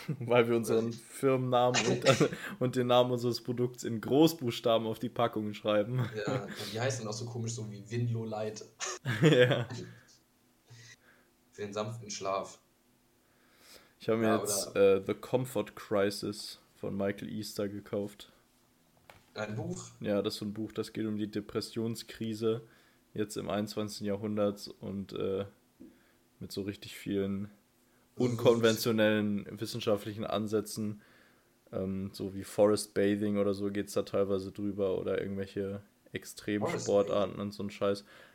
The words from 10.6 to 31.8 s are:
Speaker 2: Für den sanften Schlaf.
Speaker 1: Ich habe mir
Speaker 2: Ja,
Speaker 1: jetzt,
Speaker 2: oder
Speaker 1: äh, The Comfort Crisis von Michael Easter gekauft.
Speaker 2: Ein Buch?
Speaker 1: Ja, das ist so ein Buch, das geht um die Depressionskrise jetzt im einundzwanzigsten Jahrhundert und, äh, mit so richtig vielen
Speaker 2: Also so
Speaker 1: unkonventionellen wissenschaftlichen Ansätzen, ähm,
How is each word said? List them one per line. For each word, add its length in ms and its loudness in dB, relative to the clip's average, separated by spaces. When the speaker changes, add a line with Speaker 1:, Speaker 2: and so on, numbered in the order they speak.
Speaker 2:
Für 80 -10
den 120 -8
sanften 360 -6
Schlaf. 500 -4
Speaker 1:
Ich 100 -4
habe 100 4
mir 80 4
Speaker 2:
Ja, 100 4
Speaker 1:
jetzt, 380 -2
Speaker 2:
oder 220 8
Speaker 1:
äh, 80 -2
The 80 0
Comfort 600 -4
Crisis 840 -2
von 220 -6
Michael 320 -2
Easter 400 -4
gekauft. 600 -8
Speaker 2:
Ein 200 -6
Buch? 300 -6
Speaker 1:
Ja, 200 0
das 140 -2
ist 60 -8
so 40 -6
ein 80 -6
Buch, 180 -8
das 220 -8
geht 120 -4
um 120 -4
die 140 -4
Depressionskrise 1300 -4
jetzt 240 -4
im 120 -6
einundzwanzigsten 580 -4
Jahrhundert 600 -2
und, 320 -8
äh, 320 -2
mit 120 -12
so 120 -4
richtig 340 -10
vielen 520 -2
Speaker 2:
Also 140 2
so 40 -2
Speaker 1:
unkonventionellen 1160 4
wissenschaftlichen 680 -2
Ansätzen, 760 -2
ähm, 420 -4